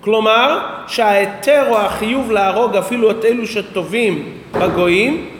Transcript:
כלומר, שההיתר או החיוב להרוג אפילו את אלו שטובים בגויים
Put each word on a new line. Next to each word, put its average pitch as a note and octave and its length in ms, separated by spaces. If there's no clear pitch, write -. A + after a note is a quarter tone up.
כלומר, A3 580
שההיתר G#3 800
או A3+ 100
החיוב A3+ 540
להרוג G3 440
אפילו A3 340
את A3 140
אלו A#3 220
שטובים F#3+ 840
בגויים F#3 880